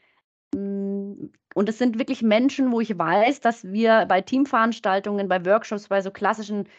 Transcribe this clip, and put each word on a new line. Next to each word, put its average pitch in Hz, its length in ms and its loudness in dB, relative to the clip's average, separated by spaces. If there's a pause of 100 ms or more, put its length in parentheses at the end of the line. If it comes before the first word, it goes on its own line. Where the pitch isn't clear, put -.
(560)
Mm, 196 720 -6 (260)
und 214 140 0
es 220 80 -4
sind 233 220 0
wirklich 277 240 -4
Menschen, 247 480 2
wo 233 100 0
ich 208 160 -4
weiß, 202 440 2
dass 226 300 -2
wir 220 360 4
bei 190 140 2
Teamveranstaltungen, 208 1080 0
bei 185 180 0
Workshops, 208 440 0
bei 196 120 0
so 185 100 -6
klassischen 208 560 -4 (120)